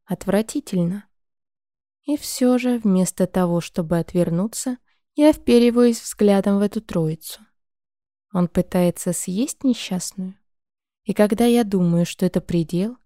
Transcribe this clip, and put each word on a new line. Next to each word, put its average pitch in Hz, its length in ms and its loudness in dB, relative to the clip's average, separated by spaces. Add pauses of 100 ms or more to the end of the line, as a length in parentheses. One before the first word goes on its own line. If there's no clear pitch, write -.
отвратительно. 190 1000 -4 (1000)
И 285 120 -4
всё 247 440 0
же, 247 180 -2
вместо 185 480 0
того, 175 340 -2
чтобы 170 380 -4
отвернуться, 175 800 -2 (380)
я 294 180 6
впериваюсь 240 680 4
взглядом 202 600 2
в - 20 2
эту 208 180 -2
троицу. - 640 -6 (880)
Он 180 160 0
пытается 175 680 -2
съесть 196 500 -6
несчастную. 190 720 -4 (680)
И 196 100 -4
когда 208 320 2
я 240 180 4
думаю, 175 420 2
что - 200 -4
это 175 160 0
предел, 175 640 -4